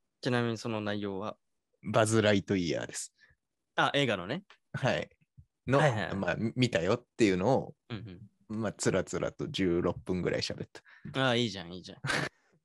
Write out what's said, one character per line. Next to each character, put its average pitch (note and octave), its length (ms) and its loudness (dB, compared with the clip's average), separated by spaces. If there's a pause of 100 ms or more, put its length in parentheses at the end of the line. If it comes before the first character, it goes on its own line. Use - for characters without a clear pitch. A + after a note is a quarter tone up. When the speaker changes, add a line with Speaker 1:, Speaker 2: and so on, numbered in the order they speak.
(220)
Speaker 1:
ち - 80 -2
な A#2+ 140 2
み A#2 80 0
に A2 80 -4
そ B2 100 -8
の G#2+ 100 -2
内 G#2 220 -4
容 G2 160 -4
は？ G#2+ 180 -8 (460)
Speaker 2:
バ A2 240 4
ズ・ A2 160 4
ラ G#2 120 6
イ G2 100 4
ト G#2 120 0
イ F2 140 0
ヤ B1 140 -2
ー - 20 -6
で - 80 -12
す。 - 220 -12 (640)
Speaker 1:
あ、 D3+ 180 2
映 C#3+ 100 2
画 A2+ 100 0
の F2 120 -6
ね。 D#3+ 160 -6 (300)
Speaker 2:
は C3 200 0
い。 D#2 160 -4 (560)
の、 C3+ 140 4
Speaker 1:
は D3+ 80 6
い C3 40 4
は F#2+ 200 -2
い。 F#2+ 40 -4
Speaker 2:
ま F#2+ 160 -2
あ、 - 40 -2
み-、 A2 200 -2
見 B2 140 2
た E2 140 2
よ F#2+ 100 2
っ - 120 -2 (120)
て A2+ 80 6
い G2 60 8
う F2+ 60 2
の F#2+ 120 2
を、 B2 260 0 (140)
Speaker 1:
う A#2 60 -8
ん G2 240 -12 (300)
う G#2+ 80 -8
ん。 A2 40 -4
Speaker 2:
ま G#2 80 -2
あ、 F#2 40 -4
つ - 180 0
ら F#2 120 2
つ F2 160 -6
ら D2 120 -4
と - 160 -8
十 F2 340 0
六 F2 200 0
分 F#2 200 -4
ぐ D#2+ 80 -2
ら - 80 0
い - 40 -4
喋 - 240 -6
っ - 40 -16 (420)
た。 C3+ 180 0
Speaker 1:
あ - 20 4
ー、 A#2 80 2
い A#2+ 80 2
い - 20 -6
じ F#2+ 80 -8
ゃ F2 80 -10
ん、 E2+ 80 -12
い F#2 60 -12
い - 20 -14
じ F#2+ 100 -16
ゃ - 40 -18
ん。 - 80 -20
<laughs> - 320 -2 (300)